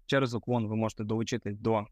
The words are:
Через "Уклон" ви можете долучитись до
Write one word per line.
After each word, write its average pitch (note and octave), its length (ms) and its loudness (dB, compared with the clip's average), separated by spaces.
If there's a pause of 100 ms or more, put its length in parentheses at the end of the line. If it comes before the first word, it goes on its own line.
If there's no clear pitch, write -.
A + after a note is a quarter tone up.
Через C3+ 280 2
"Уклон" A#2 320 0
ви G#2+ 100 -2
можете A2 280 0
долучитись A2 540 -2
до A2 340 2